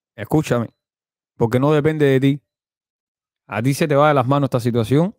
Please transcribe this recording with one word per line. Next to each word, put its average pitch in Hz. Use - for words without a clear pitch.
escúchame, 123
porque 117
no 147
depende 151
de 135
ti. 139
A 110
ti 139
se 160
te 143
va 147
de 147
las 123
manos 143
esta 123
situación. 120